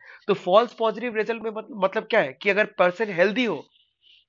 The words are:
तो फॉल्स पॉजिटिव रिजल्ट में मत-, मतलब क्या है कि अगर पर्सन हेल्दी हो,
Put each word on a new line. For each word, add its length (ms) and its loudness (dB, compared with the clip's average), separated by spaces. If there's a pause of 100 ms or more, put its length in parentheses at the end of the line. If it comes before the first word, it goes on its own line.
(260)
तो 80 2
फॉल्स 380 2
पॉजिटिव 440 -4
रिजल्ट 260 -4
में 80 -6
मत-, 200 -12
मतलब 400 -2
क्या 100 4
है 220 -2
कि 80 0
अगर 140 2
पर्सन 480 0
हेल्दी 320 2
हो, 240 -6 (600)